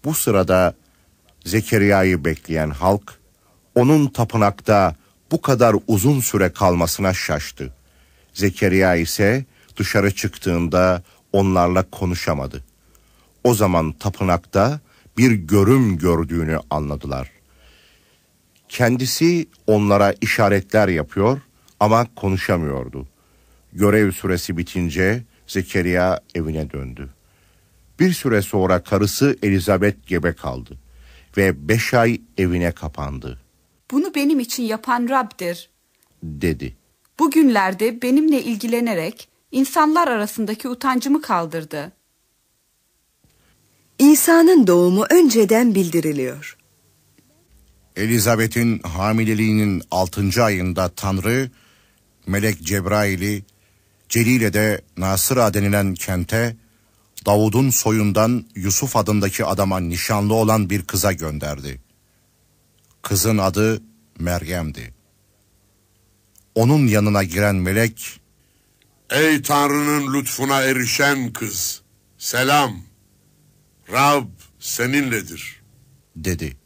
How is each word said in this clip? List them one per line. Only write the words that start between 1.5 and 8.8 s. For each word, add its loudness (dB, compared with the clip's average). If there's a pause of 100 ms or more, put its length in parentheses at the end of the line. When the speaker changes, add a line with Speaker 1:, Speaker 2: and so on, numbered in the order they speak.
Speaker 1:
bekleyen -4
halk, -2 (560)
onun 4
tapınakta 0 (340)
bu -2
kadar 2 (100)
uzun 2
süre 0
kalmasına 0
şaştı. -8 (600)
Zekeriya 2